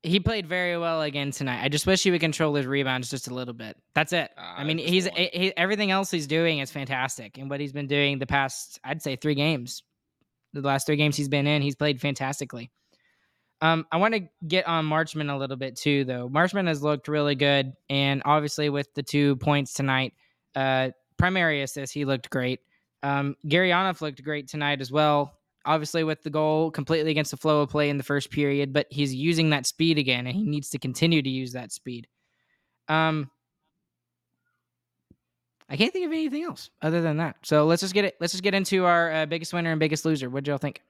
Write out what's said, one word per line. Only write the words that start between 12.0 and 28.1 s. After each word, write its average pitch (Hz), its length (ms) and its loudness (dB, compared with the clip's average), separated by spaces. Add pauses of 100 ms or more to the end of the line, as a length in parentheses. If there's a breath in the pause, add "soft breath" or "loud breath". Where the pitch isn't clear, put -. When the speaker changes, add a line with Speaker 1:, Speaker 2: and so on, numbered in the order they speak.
Speaker 1:
fantastically. 131 680 -6 (920)
Um, 160 320 2
I 165 60 0
wanna 214 220 2 (280)
get 170 180 2
on 160 200 0
Marchment 151 440 0
a 143 60 -2
little 135 200 -4
bit 127 200 -8
too, 143 280 2
though. 123 260 -4
Marchment 180 380 2
has 147 140 0
looked 147 240 0
really 147 300 2
good, 139 360 2 (180)
and 139 340 2
obviously 147 460 2
with 143 240 -4
the 143 80 -4
two 143 340 4
points 143 380 0
tonight, 131 400 0 (420)
uh, 131 320 2 (300)
primary 175 440 2
assist, 139 300 -8
he 147 140 -2
looked 135 240 -2
great. 127 300 -2 (440)
Um, 139 320 -2 (100)
Gurianov 180 540 2
looked 135 240 -8
great 147 240 -6
tonight 143 320 -2
as 127 100 -8
well. 147 460 2 (300)
Obviously 156 380 0
with 156 180 -2
the 156 80 -8
goal 156 420 2
completely 156 400 0
against 151 180 0
the 139 60 -8
flow 151 240 2
of 139 80 2
play 147 220 2
in 143 80 -2
the 131 40 -4
first 143 280 -2